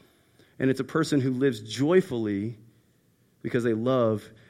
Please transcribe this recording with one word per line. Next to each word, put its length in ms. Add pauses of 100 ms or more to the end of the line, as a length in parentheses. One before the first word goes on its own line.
(580)
And 120
it's 100
a 40
person 360
who 100
lives 300
joyfully 960 (840)
because 220
they 120
love 500 (260)